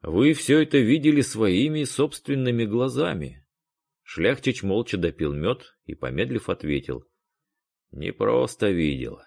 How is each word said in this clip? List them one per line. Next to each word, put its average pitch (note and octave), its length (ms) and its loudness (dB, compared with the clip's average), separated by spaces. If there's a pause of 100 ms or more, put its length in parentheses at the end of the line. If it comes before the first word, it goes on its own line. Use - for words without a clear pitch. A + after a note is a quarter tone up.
Вы A2+ 320 4
всё D3 280 4
это D3+ 160 2
видели C#3+ 440 4
своими A2+ 640 0
собственными C3 800 -2
глазами". A#2+ 800 -4 (580)
Шляхтич B2 600 -2
молча G2 340 -2
допил D#2+ 360 -2
мёд E2 420 -6 (100)
и, E2 100 -12
помедлив, F#2 540 -6
ответил: C#2 580 -4 (840)
"Не - 200 -8
просто A#2 580 0
видел. C#2+ 580 -2